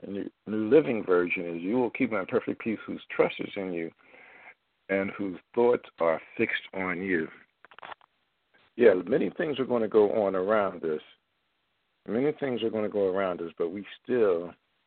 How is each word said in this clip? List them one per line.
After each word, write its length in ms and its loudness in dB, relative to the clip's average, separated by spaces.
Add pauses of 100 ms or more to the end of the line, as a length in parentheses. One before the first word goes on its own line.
New, 240 -8 (160)
New 240 -2
Living 340 4
Version 520 0
is, 80 -8
"You 140 -2
will 120 0
keep 220 -2
them 80 -2
in 80 -4
perfect 340 -2
peace 240 -4
whose 240 -10
trust 300 0
is 160 -8
in 180 -6
you 160 -6 (1000)
and 220 0
whose 280 -6 (160)
thoughts 340 4 (100)
are 220 2 (160)
fixed 360 -2
on 280 -4
you." 260 -2 (1500)
Yeah, 180 8
many 380 0
things 280 -4
are 60 0
gonna 220 0
go 240 6 (140)
on 100 0
around 480 0
us. 180 -4 (1040)
Many 280 -2
things 300 -4
are 60 0
gonna 200 -2
go 180 0
around 340 -2
us, 160 -8
but 120 -2
we 140 -8 (200)
still, 500 2 (340)